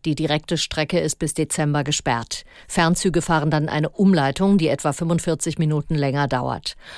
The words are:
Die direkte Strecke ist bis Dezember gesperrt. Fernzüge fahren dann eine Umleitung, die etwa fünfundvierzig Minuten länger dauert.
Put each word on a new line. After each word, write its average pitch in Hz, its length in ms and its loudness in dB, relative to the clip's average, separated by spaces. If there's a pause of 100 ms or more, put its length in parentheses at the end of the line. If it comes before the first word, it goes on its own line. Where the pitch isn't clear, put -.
Die 156 80 0
direkte 151 440 -2
Strecke 156 420 -2
ist 151 180 -2
bis 151 160 -4
Dezember 147 500 0
gesperrt. 127 600 -4 (240)
Fernzüge 170 560 2
fahren 156 260 2
dann 151 180 0
eine 151 220 -2
Umleitung, 190 680 4
die 160 100 2
etwa 139 240 0
fünfundvierzig 165 640 -2
Minuten 151 380 0
länger 143 320 0
dauert. 127 480 -4 (220)